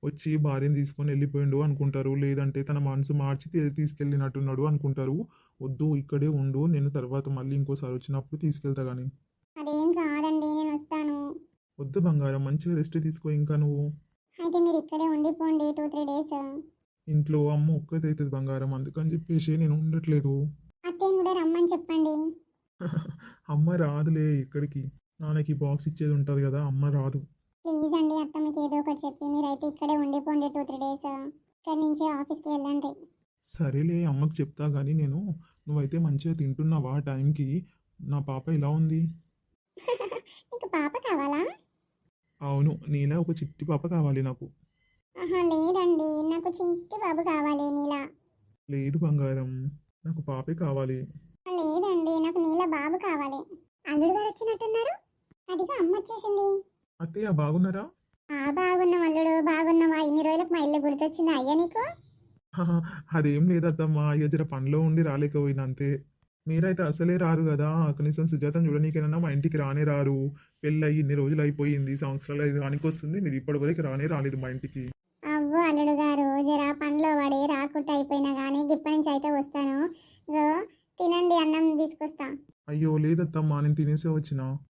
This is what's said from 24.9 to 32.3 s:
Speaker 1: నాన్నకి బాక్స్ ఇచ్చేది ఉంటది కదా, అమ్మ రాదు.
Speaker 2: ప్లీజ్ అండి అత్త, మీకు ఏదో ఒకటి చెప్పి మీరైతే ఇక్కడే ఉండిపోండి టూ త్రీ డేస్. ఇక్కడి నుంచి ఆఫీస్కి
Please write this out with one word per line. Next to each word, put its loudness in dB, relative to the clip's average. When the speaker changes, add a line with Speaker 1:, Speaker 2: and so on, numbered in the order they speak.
Speaker 1:
నాన్నకి -2
బాక్స్ -2
ఇచ్చేది 0
ఉంటది 0
కదా, 0
అమ్మ 0
రాదు. 0
Speaker 2:
ప్లీజ్ 0
అండి 2
అత్త, -2
మీకు -2
ఏదో 0
ఒకటి -2
చెప్పి -8
మీరైతే -2
ఇక్కడే -2
ఉండిపోండి 0
టూ -4
త్రీ -8
డేస్. -6
ఇక్కడి -4
నుంచి 0
ఆఫీస్కి -6